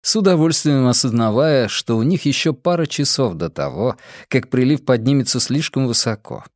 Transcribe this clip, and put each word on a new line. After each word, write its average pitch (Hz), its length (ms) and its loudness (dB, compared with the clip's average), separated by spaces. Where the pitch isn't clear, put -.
с - 140 -4
удовольствием 156 720 2
осознавая, 120 800 2
что - 280 -4
у 110 60 0
них 160 240 0
ещё 147 280 0
пара 170 340 -2
часов 131 480 -2
до 78 160 -6
того, 85 460 -4
как - 200 -2
прилив 127 340 0
поднимется 127 560 0
слишком 135 460 -2
высоко - 580 -4